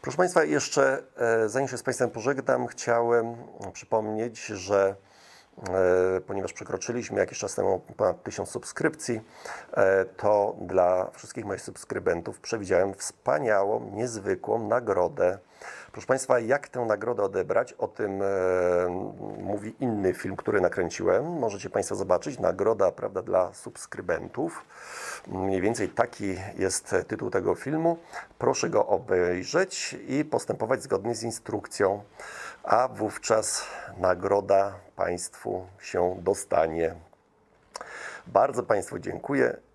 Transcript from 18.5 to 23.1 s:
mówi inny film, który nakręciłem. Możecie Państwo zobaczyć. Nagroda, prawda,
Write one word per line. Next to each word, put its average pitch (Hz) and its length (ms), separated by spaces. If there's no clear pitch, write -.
mówi 101 400
inny 104 340
film, 95 220
który 104 260
nakręciłem. 92 640
Możecie 117 440
Państwo - 260
zobaczyć. 95 440
Nagroda, 98 520
prawda, 98 300